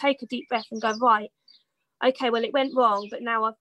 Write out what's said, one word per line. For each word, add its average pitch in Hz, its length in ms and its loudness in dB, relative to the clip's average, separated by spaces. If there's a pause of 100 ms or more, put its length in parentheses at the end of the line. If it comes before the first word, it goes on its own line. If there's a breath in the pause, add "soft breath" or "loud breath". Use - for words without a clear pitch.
take 277 180 2
a - 120 -12
deep - 140 -8
breath 220 220 -4
and 220 160 -8
go, 220 60 0 (180)
"Right, 214 200 0 (760 soft breath)
okay, 254 220 0
well, 233 160 0
it - 120 -6
went 269 160 -2
wrong, 208 360 2
but 233 100 -10
now 233 240 -2
I've 220 160 -4